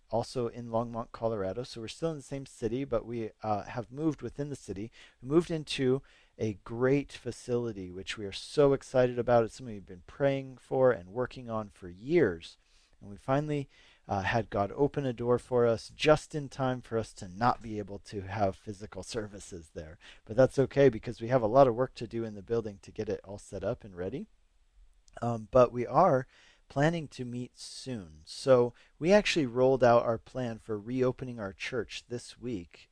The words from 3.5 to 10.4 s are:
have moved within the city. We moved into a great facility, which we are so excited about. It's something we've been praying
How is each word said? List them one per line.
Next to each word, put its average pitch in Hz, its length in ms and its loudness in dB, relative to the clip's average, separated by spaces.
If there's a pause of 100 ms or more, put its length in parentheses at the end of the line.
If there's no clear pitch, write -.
have 110 280 -10
moved 147 300 -4
within 143 260 -8
the 139 80 -8
city. 104 340 -10 (320)
We 123 60 -12
moved 165 240 2
into 139 500 0 (340)
a 107 280 -4
great 131 480 0
facility, 117 800 -6
which 95 260 -10
we 107 60 -8
are 98 80 -8
so 143 400 4
excited 127 480 2
about. 120 240 6
It's - 140 -8
something 123 160 -12
we've 98 120 -14
been 90 220 -18
praying 135 520 -2